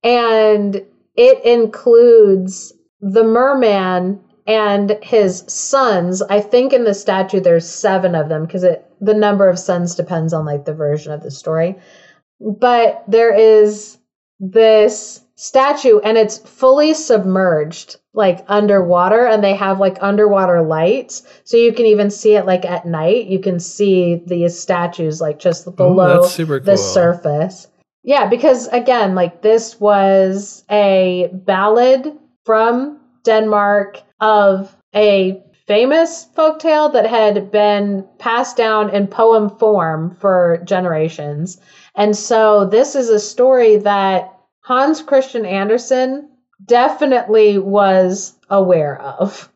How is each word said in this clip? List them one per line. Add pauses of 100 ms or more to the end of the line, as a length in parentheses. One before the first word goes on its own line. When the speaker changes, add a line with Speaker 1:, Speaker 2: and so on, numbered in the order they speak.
Speaker 1:
And (320)
it
includes (280)
the
merman (260)
and
his
sons.
I
think
in
the
statue
there's
seven
of
them,
'cause
it, (160)
the
number
of
sons
depends
on,
like,
the
version
of
the
story. (640)
But
there
is (420)
this (160)
statue,
and
it's
fully
submerged, (160)
like,
underwater,
and
they
have,
like,
underwater
lights. (220)
So
you
can
even
see
it,
like,
at
night.
You
can
see
these
statues,
like,
just
Speaker 2:
Ooh,
Speaker 1:
below
Speaker 2:
that's
super
Speaker 1:
the
Speaker 2:
cool.
Speaker 1:
surface. (380)
Yeah,
because,
again,
like,
this
was
a
ballad (320)
from (240)
Denmark (180)
of (180)
a (240)
famous
folktale
that
had
been (140)
passed
down
in
poem (100)
form
for
generations. (380)
And
so
this
is
a
story
that (340)
Hans
Christian
Andersen (360)
definitely
was (160)
aware
of.